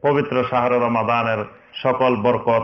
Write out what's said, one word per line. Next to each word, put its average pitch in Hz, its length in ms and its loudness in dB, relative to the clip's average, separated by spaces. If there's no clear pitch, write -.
পবিত্র 143 480 0
শাহর 123 240 0
রমাদানের 113 720 0
সকল 127 320 2
বরকত, 113 480 0